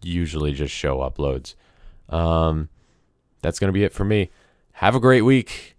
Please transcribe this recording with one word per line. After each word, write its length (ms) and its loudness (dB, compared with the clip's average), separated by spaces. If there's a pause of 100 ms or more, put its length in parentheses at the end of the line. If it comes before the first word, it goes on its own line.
Usually 520 -2
just 200 -6
show 240 -4
uploads. 580 -6 (540)
Um, 600 0 (720)
that's 160 -4
gonna 140 0
be 120 0
it 100 0
for 100 -4
me. 260 0 (440)
Have 220 2
a 40 2
great 220 6
week. 580 0